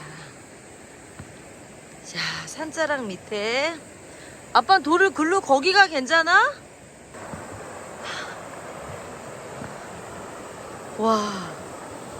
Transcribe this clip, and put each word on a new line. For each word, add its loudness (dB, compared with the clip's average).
자, -8
산자락 0
밑에. 0
아빠 8
돌을 6
글로 2
거기가 8
괜찮아? 6
와, 2